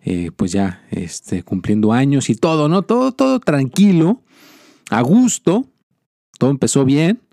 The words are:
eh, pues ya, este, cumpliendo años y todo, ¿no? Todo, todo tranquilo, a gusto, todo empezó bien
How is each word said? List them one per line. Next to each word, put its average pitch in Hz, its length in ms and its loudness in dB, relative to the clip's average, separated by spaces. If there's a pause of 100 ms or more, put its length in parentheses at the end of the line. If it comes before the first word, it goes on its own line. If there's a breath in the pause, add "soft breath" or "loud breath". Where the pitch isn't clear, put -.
eh, 87 280 -6
pues 92 200 -4
ya, 98 360 -4
este, - 540 -10
cumpliendo 104 480 -2
años 135 380 0
y 113 60 2
todo, 156 340 0
¿no? 180 140 0
Todo, 254 280 -2
todo 262 300 -2
tranquilo, 165 800 2 (680 soft breath)
a 113 120 0
gusto, 202 640 2 (760)
todo 127 100 2
empezó 135 360 0
bien 160 340 0 (140)